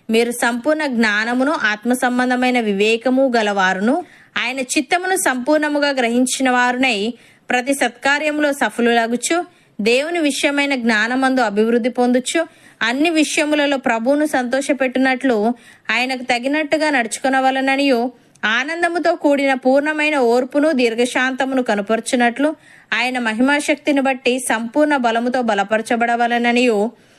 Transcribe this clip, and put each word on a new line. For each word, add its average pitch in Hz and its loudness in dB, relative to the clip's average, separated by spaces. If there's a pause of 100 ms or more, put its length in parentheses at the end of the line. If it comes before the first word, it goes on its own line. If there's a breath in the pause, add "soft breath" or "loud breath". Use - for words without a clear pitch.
మీరు 233 2
సంపూర్ణ 254 0
జ్ఞానమును 240 0 (100)
ఆత్మ 214 0
సంబంధమైన 247 0
వివేకము 226 0
గలవారును 208 0 (400 loud breath)
ఆయన 262 -6
చిత్తమును 349 -2
సంపూర్ణముగా 294 0
గ్రహించిన 254 0
వారునై 247 0 (360 loud breath)
ప్రతి 247 0
సత్కార్యములో 294 -2
సఫలులగుచు 233 0 (360 soft breath)
దేవుని 277 0
విషయమైన 285 0
జ్ఞానమందు 247 0
అభివృద్ధి 220 0
పొందుచు 247 0 (340 loud breath)
అన్ని 262 0
విషయములలో 294 0
ప్రభువును 254 0
సంతోషపెట్టునట్లు 254 0 (380 loud breath)
ఆయనకు 247 -2
తగినట్టుగా 285 0
నడుచుకొనవలననియు 262 0 (340 soft breath)
ఆనందముతో 330 0
కూడిన 277 2
పూర్ణమైన 302 0
ఓర్పును 254 2
దీర్ఘశాంతమును 254 0
కనుపరుచునట్లు 233 0 (380 loud breath)
ఆయన 247 -2
మహిమాశక్తిని 285 0
బట్టి 262 0
సంపూర్ణ 269 0
బలముతో 240 0
బలపరచబడవలననియు 233 0 (280 soft breath)